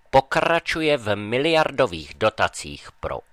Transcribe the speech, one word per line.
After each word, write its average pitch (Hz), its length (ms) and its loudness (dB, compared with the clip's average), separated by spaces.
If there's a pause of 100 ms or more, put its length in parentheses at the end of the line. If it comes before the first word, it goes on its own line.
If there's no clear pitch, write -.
pokračuje 160 880 2
v 104 180 -2
miliardových 127 1000 0
dotacích - 760 -2 (100)
pro 64 200 -8 (140)